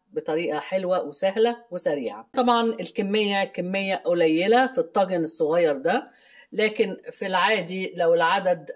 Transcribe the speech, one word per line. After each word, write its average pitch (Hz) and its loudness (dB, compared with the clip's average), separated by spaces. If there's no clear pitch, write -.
بطريقة 156 -4
حلوة 185 -2
وسهلة 214 -2
وسريعة. 180 -6
طبعا 240 4
الكمية 202 0
كمية 190 -4
قليلة 175 4
في 254 -4
الطاجن 185 0
الصغير 156 2
ده، 170 -2
لكن 208 -2
في - -10
العادي 185 -2
لو 165 4
العدد، 170 0